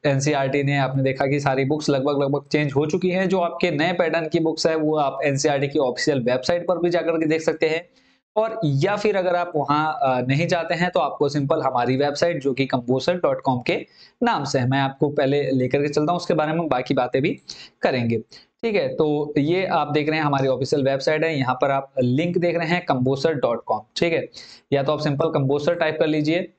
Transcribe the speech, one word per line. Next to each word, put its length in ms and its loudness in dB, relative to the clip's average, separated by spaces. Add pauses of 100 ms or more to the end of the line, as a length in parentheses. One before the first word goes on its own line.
एनसीईआरटी 580 0
ने, 140 0
आपने 260 0
देखा 240 0
कि 120 0
सारी 260 0
books 240 -2
लगभग 340 0
लगभग 280 -2
change 240 0
हो 100 2
चुकी 240 -2
हैं। 200 0
जो 100 0
आपके 320 -2
नए 220 0
pattern 340 0
की 120 0
books 280 0
है 80 6
वो 220 2
आप 260 0
एनसीईआरटी 440 2
की 120 0
official 420 2
website 460 0
पर 100 2
भी 120 0
जाकर 220 0
के 140 0
देख 160 2
सकते 280 0
हैं, 200 -2 (460)
और 300 -2
या 300 2
फिर 220 0
अगर 180 0
आप 200 -2
वहाँ, 460 0
अ, 200 2
नहीं 260 0
जाते 260 -2
हैं 180 0
तो 80 2
आपको 300 0
simple 320 0
हमारी 360 0
website 440 0
जो 120 0
कि 220 0
composer 400 0
dot 220 0 (120)
com 180 0
के 180 -2 (380)
नाम 200 0
से 160 0
है, 100 2
मैं 100 2
आपको 300 0
पहले 420 0
लेकर 300 0
के 60 0
चलता 240 0
हूँ, 80 -2
उसके 140 -2
बारे 200 0
में 140 -2
बाकी 260 -2
बातें 280 0
भी 180 -2 (420)
करेंगे, 360 0 (440)
ठीक 140 -2
है। 200 0
तो 420 0
ये 280 2
आप 260 0
देख 180 0
रहे 100 0
हैं 60 0
हमारी 220 0
official 360 0
website 400 0
है, 160 0
यहाँ 160 0
पर 160 0
आप 300 -2
link 360 0
देख 180 0
रहे 120 -2
हैं 240 -2
composer 420 0 (120)
dot 140 -2 (120)
com, 80 -2 (160)
ठीक 180 0
है। 160 -4 (440)
या 100 2
तो 80 0
आप 80 0
सिंपल 300 0
कंपोजर 460 0
टाइप 240 -2
कर 80 2
लीजिए। 520 0